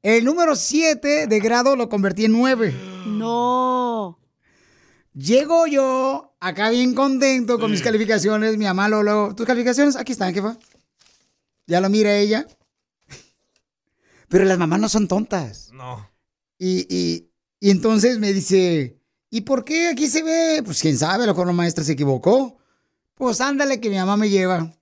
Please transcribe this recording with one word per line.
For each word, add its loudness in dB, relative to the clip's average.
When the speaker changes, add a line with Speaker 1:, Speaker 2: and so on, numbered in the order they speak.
Speaker 1:
El 2
número 2
siete 0
de 2
grado 2
lo -4
convertí -2
en 4
nueve. 0
Speaker 2:
No. -4
Speaker 1:
Llego 2
yo -2
acá -2
bien 2
contento 0
con -2
Speaker 3:
Sí. 0
Speaker 1:
mis -2
calificaciones. 0
Mi -2
mamá 0
luego, 2
luego, 0
"¿Tus -6
calificaciones?" 2
"Aquí -10
están, -4
jefa." -4
Ya 2
lo 0
mira 4
ella. 0
Pero 4
las 4
mamás 0
no 0
son 0
tontas. -6
Speaker 3:
No. -16
Speaker 1:
Y, -2
y, -4
y 4
entonces 2
me 0
dice, 0
"¿Y -6
por -2
qué -2
aquí -2
se 0
ve?" 0
Pues -6
quién 0
sabe, 0
a 2
lo 2
mejor -2
la 0
maestra -2
se -2
equivocó. 0
Pues -2
ándale -2
que -4
mi -2
mamá 0
me 0
lleva. 0